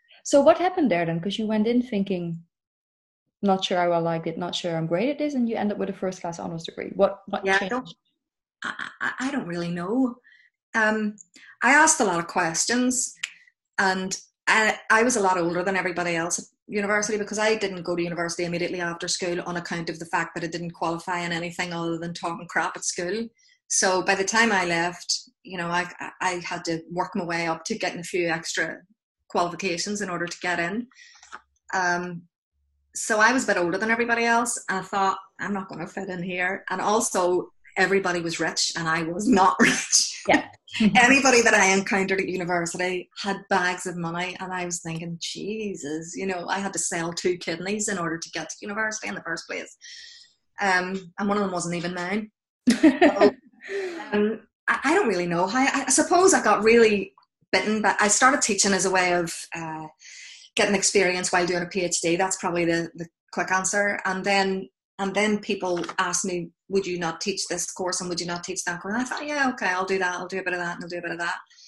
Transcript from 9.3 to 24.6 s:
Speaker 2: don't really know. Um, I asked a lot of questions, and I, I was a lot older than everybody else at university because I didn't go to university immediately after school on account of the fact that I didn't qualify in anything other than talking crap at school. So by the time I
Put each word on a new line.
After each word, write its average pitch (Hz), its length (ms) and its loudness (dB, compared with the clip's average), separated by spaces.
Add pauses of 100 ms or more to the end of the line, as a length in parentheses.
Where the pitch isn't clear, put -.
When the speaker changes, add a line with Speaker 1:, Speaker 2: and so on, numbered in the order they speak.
Speaker 2:
don't 240 180 -4
really 175 220 -4
know. 220 440 0 (600)
Um, 214 420 2 (460)
I 247 100 6
asked 302 280 6
a 226 40 4
lot 175 140 2
of 170 80 -4
questions, 233 880 0 (640)
and 190 380 0 (300)
I, 220 320 4 (120)
I 220 120 6
was 254 140 2
a 208 40 2
lot 185 180 4
older 175 240 0
than 190 140 0
everybody 175 400 -2
else 170 220 -2
at - 60 -10 (220)
university 208 520 -2
because 202 200 -6
I 220 180 2
didn't 190 260 -4
go 175 120 -4
to 170 80 -2
university 170 420 -4
immediately 175 360 -4
after 170 260 -6
school 175 360 -2
on 175 160 -8
account 170 320 -6
of 165 80 -10
the 165 80 -12
fact 170 280 -4
that 196 100 -6
I - 40 -4
didn't 170 240 -8
qualify 170 480 -4
in 170 100 -4
anything 170 440 -6
other 165 240 -4
than 170 160 -8
talking 170 340 -8
crap 165 280 -2
at 165 80 -12
school. 208 440 -4 (400)
So 185 340 2
by 196 120 2
the 190 100 0
time 226 260 2
I 185 140 2